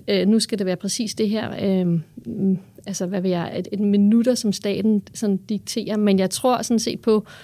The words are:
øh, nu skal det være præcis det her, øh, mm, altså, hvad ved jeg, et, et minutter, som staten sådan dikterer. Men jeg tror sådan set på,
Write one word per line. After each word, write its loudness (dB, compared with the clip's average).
øh, 2
nu 4
skal -4
det -2
være 0
præcis -6
det 0
her, -2
øh, 2
mm, 0
altså, -6
hvad -4
ved -2
jeg, -2
et, -6
et -6
minutter, 4
som -2
staten 0
sådan -2
dikterer. -6
Men 4
jeg 2
tror 0
sådan 0
set -4
på, 2